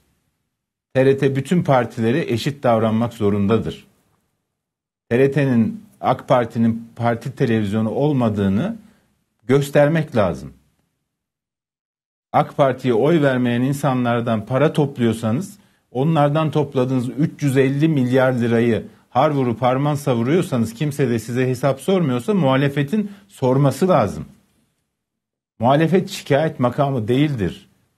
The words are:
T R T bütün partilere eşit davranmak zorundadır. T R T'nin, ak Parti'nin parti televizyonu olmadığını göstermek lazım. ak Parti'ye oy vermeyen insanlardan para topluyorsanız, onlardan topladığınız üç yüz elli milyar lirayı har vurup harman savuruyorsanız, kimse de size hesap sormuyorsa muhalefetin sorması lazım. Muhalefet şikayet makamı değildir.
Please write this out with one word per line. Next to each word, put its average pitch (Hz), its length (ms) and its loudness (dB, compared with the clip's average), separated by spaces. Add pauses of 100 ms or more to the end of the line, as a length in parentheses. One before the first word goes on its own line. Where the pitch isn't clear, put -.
(920)
T 131 120 2
R 135 120 4
T 135 180 0
bütün 170 280 0
partilere 123 580 0
eşit 139 420 -6
davranmak 113 500 0
zorundadır. 101 720 -2 (1200)
T 117 80 0
R 135 140 4
T'nin, 123 520 0 (180)
ak 117 260 -2
Parti'nin 117 680 0
parti 117 400 -4
televizyonu 110 540 -2
olmadığını 117 840 0 (720)
göstermek 143 680 2
lazım. 82 380 -2 (1800)
ak 147 260 0
Parti'ye 131 360 2
oy 147 280 2
vermeyen 123 400 2
insanlardan 120 840 0
para 139 280 0
topluyorsanız, 123 840 -2 (340)
onlardan 147 600 0
topladığınız 131 580 -2
üç 135 340 -4
yüz 135 140 0
elli 139 300 2
milyar 131 460 2
lirayı 117 540 0 (240)
har 147 180 2
vurup 123 320 -2
harman 135 340 0
savuruyorsanız, 135 800 -2
kimse 143 360 -2
de 117 100 0
size 123 280 -4
hesap 135 340 -2
sormuyorsa 170 520 -2
muhalefetin 143 760 0 (160)
sorması 135 600 0
lazım. 98 380 0 (1300)
Muhalefet 151 500 2
şikayet 156 500 -2
makamı 127 480 -2
değildir. 127 600 -2 (280)